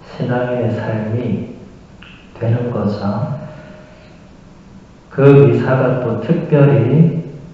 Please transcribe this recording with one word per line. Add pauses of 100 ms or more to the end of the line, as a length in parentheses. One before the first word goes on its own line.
(160)
신앙의
삶이 (800)
되는
거죠. (1800)
그
미사가
또
특별히 (300)